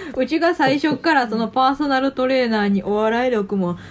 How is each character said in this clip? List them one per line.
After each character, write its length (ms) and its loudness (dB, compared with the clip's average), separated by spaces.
う 100 0
ち 140 0
が 160 2
最 240 2
初 180 0
か 160 0
ら 160 2
そ 60 -4
の 120 0
パ 220 2
ー 60 0
ソ 120 -2
ナ 120 0
ル 120 0
ト 160 -2
レ 180 2
ー 20 0
ナ 160 0
ー 60 0
に 160 0
「お 100 -2
笑 320 0
い 40 0
力 240 -2
も 220 -2